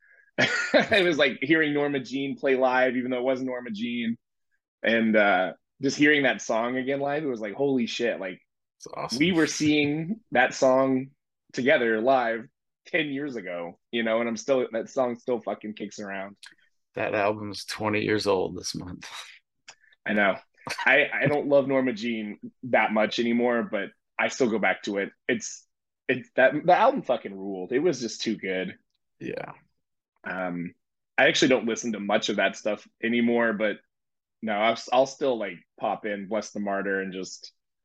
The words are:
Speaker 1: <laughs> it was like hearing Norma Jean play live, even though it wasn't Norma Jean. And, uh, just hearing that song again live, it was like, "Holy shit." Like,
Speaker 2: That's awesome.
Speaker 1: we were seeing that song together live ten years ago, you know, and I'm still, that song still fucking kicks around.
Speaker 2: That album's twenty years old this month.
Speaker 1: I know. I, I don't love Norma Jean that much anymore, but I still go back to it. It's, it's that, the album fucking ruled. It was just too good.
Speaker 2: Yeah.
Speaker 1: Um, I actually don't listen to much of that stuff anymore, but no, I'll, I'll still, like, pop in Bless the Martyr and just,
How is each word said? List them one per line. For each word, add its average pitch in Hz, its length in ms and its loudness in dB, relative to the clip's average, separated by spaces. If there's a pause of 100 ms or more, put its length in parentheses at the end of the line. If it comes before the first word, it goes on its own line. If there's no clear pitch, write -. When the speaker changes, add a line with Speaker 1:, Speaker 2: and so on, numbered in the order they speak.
Speaker 1:
<laughs> - 280 -14
it 202 680 2
was 170 120 2
like 135 240 2
hearing 151 320 2
Norma 143 260 0
Jean 131 380 -4
play 135 180 2
live, 127 400 4
even 127 160 -2
though 123 80 -2
it 123 40 -2
wasn't 131 260 0
Norma 123 220 -8
Jean. 117 460 -4 (680)
And, 113 320 2
uh, 92 380 4 (280)
just 135 160 -2
hearing 147 260 4
that 113 180 0
song 120 360 -2
again 131 220 -4
live, 143 240 -4
it 156 40 -4
was 120 140 -6
like, 107 120 -6
"Holy 135 320 2
shit." 110 340 -2
Like, 92 220 -10 (380)
Speaker 2:
That's - 160 -20
awesome. 143 240 -6
Speaker 1:
we 170 120 4
were 160 160 4
seeing 151 720 0 (100)
that 120 220 2
song 131 540 2 (440)
together 120 480 2
live 117 480 2 (400)
ten 160 200 -2
years 139 280 -6
ago, 90 420 -8 (140)
you 117 120 -2
know, 113 180 2
and 117 80 -2
I'm 113 80 -4
still, 127 340 0
that 110 180 -6
song 123 300 -2
still 120 220 -4
fucking 107 320 -8
kicks 104 260 -12
around. 98 380 -10 (580)
Speaker 2:
That 101 180 -2
album's 104 520 -2
twenty 107 380 -2
years 104 220 0
old 92 300 0
this - 180 -8
month. - 340 -12 (1000)
Speaker 1:
I 104 80 -2
know. 101 240 4 (480)
I, 139 220 6 (160)
I - 20 2
don't 147 220 0
love 139 200 4
Norma 131 260 2
Jean 107 440 -6 (280)
that 113 280 2
much 107 240 2
anymore, 120 460 2
but 98 260 -6 (300)
I 113 80 2
still 120 220 0
go 107 100 0
back 95 240 0
to 101 140 -4
it. 98 120 -2 (180)
It's, - 380 -6 (420)
it's 123 280 -2
that, 131 180 6 (100)
the 202 140 6
album 226 240 4
fucking 107 340 -4
ruled. 95 360 -8
It 120 80 2
was 151 200 0
just 113 220 -6
too 110 160 -2
good. 92 380 -4 (440)
Speaker 2:
Yeah. - 340 -10 (720)
Speaker 1:
Um, 90 520 -6 (420)
I 131 100 6
actually 160 200 4
don't 123 180 4
listen 113 280 -2
to 104 60 -6
much 104 300 0
of 110 60 -2
that 98 200 0
stuff - 320 -6 (140)
anymore, 117 520 2
but 104 240 -2 (640)
no, 110 100 -4
I'll, 110 240 0 (160)
I'll 131 140 6
still, 135 320 -2
like, 95 180 -8 (220)
pop 101 260 -4
in 101 220 -6
Bless 104 240 -4
the - 80 -8
Martyr 98 420 -2
and 95 120 -8
just, - 380 -12 (340)